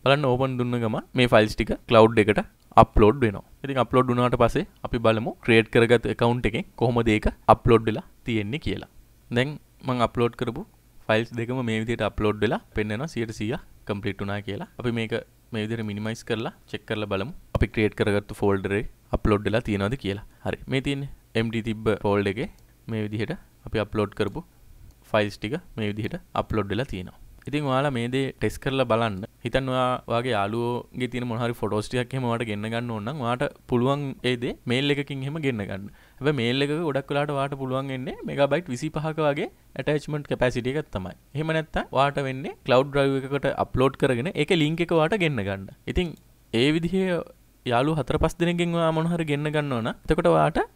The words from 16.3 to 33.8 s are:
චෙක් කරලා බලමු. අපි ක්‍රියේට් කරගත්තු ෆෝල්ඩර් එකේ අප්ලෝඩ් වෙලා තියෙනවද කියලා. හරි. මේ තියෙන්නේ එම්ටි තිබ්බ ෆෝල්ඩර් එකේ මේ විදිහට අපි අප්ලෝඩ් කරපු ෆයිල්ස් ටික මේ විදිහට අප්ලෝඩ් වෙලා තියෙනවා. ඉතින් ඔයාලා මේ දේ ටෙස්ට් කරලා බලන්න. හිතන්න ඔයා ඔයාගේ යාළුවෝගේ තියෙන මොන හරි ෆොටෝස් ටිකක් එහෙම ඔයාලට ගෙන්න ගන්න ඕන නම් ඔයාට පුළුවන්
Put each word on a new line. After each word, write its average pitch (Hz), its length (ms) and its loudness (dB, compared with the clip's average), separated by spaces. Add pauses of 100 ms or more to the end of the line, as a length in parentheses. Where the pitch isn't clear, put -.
චෙක් - 180 -12
කරලා 107 260 -4
බලමු. 101 180 -4 (240)
අපි 123 180 0
ක්‍රියේට් 107 260 2
කරගත්තු 101 420 0
ෆෝල්ඩර් 98 360 2
එකේ - 140 -6 (260)
අප්ලෝඩ් 104 300 2
වෙලා 110 200 0
තියෙනවද 104 380 0
කියලා. 98 220 -6 (180)
හරි. - 120 -4 (100)
මේ 131 180 -2
තියෙන්නේ 139 260 -4 (280)
එම්ටි 113 280 -2
තිබ්බ 110 260 0 (120)
ෆෝල්ඩර් 101 280 2
එකේ 123 160 -6 (420)
මේ 107 140 -4
විදිහට 110 320 -6 (280)
අපි 107 200 -2
අප්ලෝඩ් 104 320 -2
කරපු 104 240 -2 (680)
ෆයිල්ස් 104 260 0
ටික 127 240 -6 (160)
මේ 104 140 -4
විදිහට 107 320 -8 (180)
අප්ලෝඩ් 107 320 -2
වෙලා 123 180 -4
තියෙනවා. 92 300 -12 (260)
ඉතින් 147 220 -4
ඔයාලා 135 260 0
මේ 117 160 -4
දේ 135 180 0
ටෙස්ට් - 320 -4
කරලා 131 280 0
බලන්න. 110 280 0 (240)
හිතන්න 131 300 -2
ඔයා 127 180 0 (200)
ඔයාගේ 120 220 -2
යාළුවෝගේ 117 800 -4
තියෙන 123 160 -6
මොන 113 140 -4
හරි 117 180 -2
ෆොටෝස් 104 280 -2
ටිකක් 123 260 -4
එහෙම 131 140 -4
ඔයාලට 117 200 -2
ගෙන්න 104 240 -4
ගන්න 117 220 -4
ඕන 104 120 -6
නම් 147 180 -8
ඔයාට 123 200 -2 (260)
පුළුවන් 127 320 2 (280)